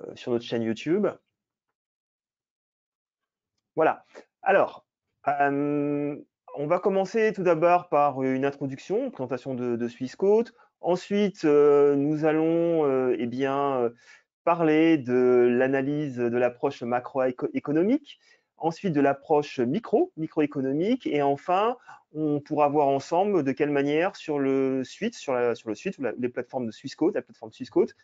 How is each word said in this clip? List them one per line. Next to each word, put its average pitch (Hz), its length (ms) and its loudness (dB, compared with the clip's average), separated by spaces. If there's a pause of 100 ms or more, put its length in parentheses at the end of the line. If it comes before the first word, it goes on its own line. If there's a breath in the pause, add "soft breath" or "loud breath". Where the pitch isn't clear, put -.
(160)
sur - 160 -8
notre 120 140 -2
chaîne 117 180 -4
YouTube. 156 440 -2 (2750)
Voilà. 151 300 0 (360 loud breath)
Alors, 180 440 2 (420)
euh, 143 880 -2 (400)
on 143 120 -6
va 180 120 0
commencer 202 540 0
tout 196 100 -6
d'abord 175 460 2
par 143 340 2
une 131 220 0
introduction, 143 580 -4
une 262 80 -6
présentation 131 420 -8
de, 120 220 -4
de 117 140 -4
Swissquote. 202 640 0 (260 soft breath)
Ensuite, 190 640 -2
euh, 143 540 6
nous 147 260 0
allons, 160 600 2
euh, 131 340 2
eh 120 60 -2
bien, 135 560 -2
euh, 117 80 2 (560 soft breath)
parler 165 520 4
de 123 540 4
l'analyse 135 640 0
de 120 220 -2
l'approche 127 460 -2
macroéco-, 127 680 -4
économique, 165 640 -2 (380 soft breath)
ensuite 165 380 -4
de 143 80 2
l'approche 143 580 0
micro, 208 560 0
microéconomique, 156 880 -2
et 147 160 -2
enfin, 180 540 0 (380 loud breath)
on 151 260 -2
pourra 147 300 2
voir 147 180 2
ensemble 170 560 0
de 135 80 0
quelle 147 180 0
manière 147 460 0
sur 147 240 -6
le 135 460 0
suite, 220 300 -8
sur - 180 -6
la, 120 200 0
sur - 140 -12
le 107 80 -4
suite, - 220 -8
ou 143 60 -10
la, 110 140 -4
les 123 120 -2
plateformes 127 360 -8
de 110 60 -8
Swissquote, 156 420 -4
la 131 80 -4
plateforme 113 300 -16
Swissquote, - 420 -2 (100)